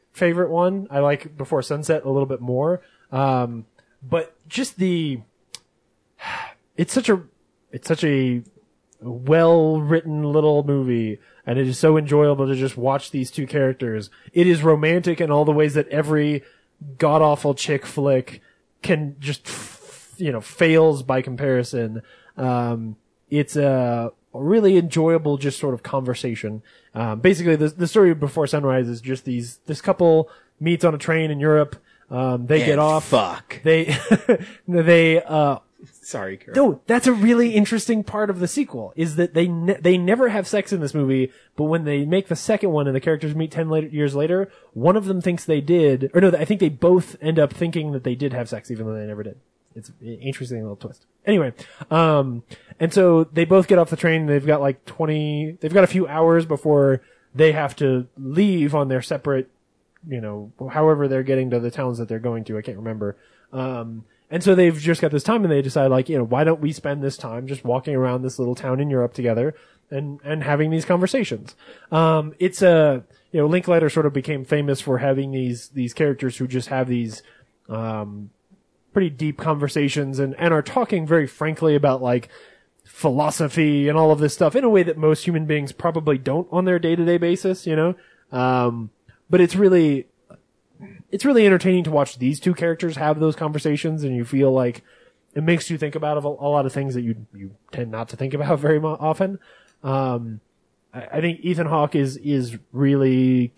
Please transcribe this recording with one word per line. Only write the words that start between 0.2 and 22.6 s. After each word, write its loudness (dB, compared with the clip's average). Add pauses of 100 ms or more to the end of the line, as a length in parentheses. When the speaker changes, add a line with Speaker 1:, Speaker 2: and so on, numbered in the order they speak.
Speaker 1:
one. -2
I -2
like -2
Before -4
Sunset -4
a -4
little 0
bit -8
more. -2 (280)
Um, -2 (380)
but -6 (140)
just -8
the, -2 (1000)
<sighs> -14
it's -2
such 0
a, 2 (480)
it's -16
such -2
a 0 (580)
well-written 2
little 2
movie, -2 (280)
and -2
it 0
is -4
so 6
enjoyable 2
to -2
just -4
watch -4
these -6
two -8
characters. -2 (240)
It 4
is 4
romantic 2
in 0
all 4
the 2
ways 2
that 0
every 0 (560)
god-awful 2
chick -4
flick -2 (400)
can -2
just, -8
f-, -18
you -2
know, -6
fails 4
by 0
comparison. -2 (340)
Um, -4 (340)